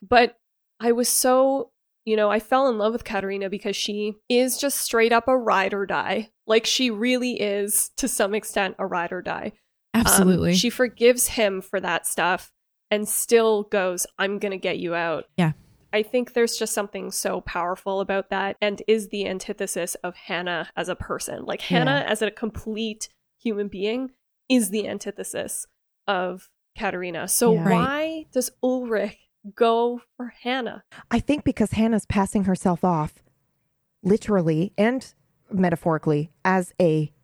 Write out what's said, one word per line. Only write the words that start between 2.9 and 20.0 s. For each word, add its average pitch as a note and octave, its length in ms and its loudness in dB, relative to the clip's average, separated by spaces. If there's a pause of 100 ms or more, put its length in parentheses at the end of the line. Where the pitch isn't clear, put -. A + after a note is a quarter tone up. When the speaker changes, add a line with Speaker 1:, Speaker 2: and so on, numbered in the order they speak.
Speaker 1:
with A#3 100 -8
Katerina G3 460 -6
because G3+ 260 -6
she G#3 380 -4 (160)
is B3 260 4
just C#4 240 -2
straight A#3 320 2
up A#3 160 2
a C4 80 4
ride G3 380 2
or G3 100 -2
die. F#3+ 460 -4 (160)
Like, A3+ 180 4
she B3+ 260 0
really B3 480 0
is, G3+ 600 -2
to C4+ 100 -2
some G3+ 260 0
extent, G3+ 440 -4
a F#3+ 80 -4
ride F3+ 260 -4
or F3+ 80 -6
die. E3+ 320 -8 (400)
Um, A#3 80 2
Speaker 2:
Absolutely. F#3 540 4
Speaker 1:
she F#3 160 2
forgives B3 580 2
him G3 320 0
for F#3+ 200 -6
that F3 260 -2
stuff F3 440 -2 (400)
and G#3 160 0
still A3 580 4
goes, F#3 420 -2 (120)
"I'm G3 200 -2
gonna G3 180 -4
get F3+ 220 -4
you E3+ 160 -4
out." E3+ 320 -2 (100)
Speaker 2:
Yeah. D#3+ 160 2 (400)
Speaker 1:
I G#3+ 100 2
think A#3+ 300 -2
there's A#3 240 0
just G#3+ 160 -4
something G3+ 380 -6
so F#3 320 -4
powerful F#3 580 -4
about G3 300 -2
that, G3 320 -4
and G3+ 260 -2
is G#3+ 200 2
the G3+ 180 -4
antithesis F#3 720 -6
of F3 200 -8